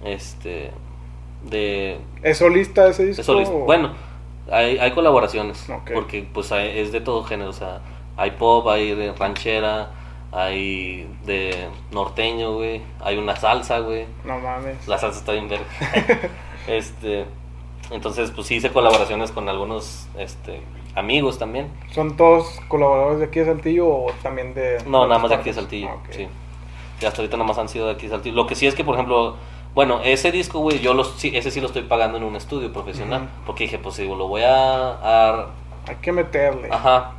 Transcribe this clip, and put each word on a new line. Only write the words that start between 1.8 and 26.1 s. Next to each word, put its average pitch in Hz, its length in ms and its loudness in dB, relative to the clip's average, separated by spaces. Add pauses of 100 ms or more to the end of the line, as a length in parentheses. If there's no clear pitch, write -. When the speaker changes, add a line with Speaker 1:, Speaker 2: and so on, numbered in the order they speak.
Speaker 2:
¿Es 156 160 2
solista 190 500 6
ese 185 180 4
disco 196 140 -2
Speaker 1:
Es - 60 -4
solista. 196 280 4
Speaker 2:
o? 151 60 0
Speaker 1:
Bueno, 147 320 4 (580)
hay, 120 280 4
hay 127 120 4
colaboraciones, 113 800 4
Speaker 2:
Ok. 120 240 -8
Speaker 1:
porque, 104 400 -4
pues, 101 180 -4
hay, 104 280 0
es 104 120 -2
de 113 80 -2
todo 117 240 -2
género, 101 260 -6
o 92 40 -10
sea, 95 260 -8 (360)
hay 98 160 0
pop, 117 360 6
hay 107 260 2
de 104 180 -4
ranchera, 107 800 -2 (420)
hay 95 760 -4 (160)
de 92 440 -2 (220)
norteño, 113 640 -2
güey, 113 280 -4 (180)
hay 101 160 -2
una 104 200 -2
salsa, 117 420 2
güey. 113 260 -4 (200)
Speaker 2:
No 131 140 -6
mames. 127 480 -8
Speaker 1:
La 101 120 0
salsa 104 200 -2
está 104 140 -4
bien 107 160 -2
verga. 104 200 -4
Speaker 2:
<laughs> - 640 0 (380)
Speaker 1:
Este, 107 560 -2 (680)
entonces, 110 420 -4
pues, 139 140 -10
sí 120 100 0
hice 117 140 0
colaboraciones 110 640 6
con 104 160 -6
algunos, 101 580 -6 (120)
este, 92 420 -12 (340)
amigos 120 440 2
también. 120 300 -6 (240)
Speaker 2:
¿Son 156 240 -2
todos 165 520 6
colaboradores 143 520 4
de 156 60 2
aquí 156 140 -2
de 160 60 4
Saltillo 165 420 2
o 127 240 2 (100)
también 127 320 -6
de 127 320 0
Speaker 1:
No, 135 160 4
Speaker 2:
otras 120 60 6
Speaker 1:
nada 117 120 8
más 117 100 2
de 113 60 4
aquí 117 140 -2
de 104 40 -4
Speaker 2:
partes? - 20 -
Speaker 1:
Saltillo, 101 340 -6
Speaker 2:
Ah, - 60 -8
ok. - 140 -14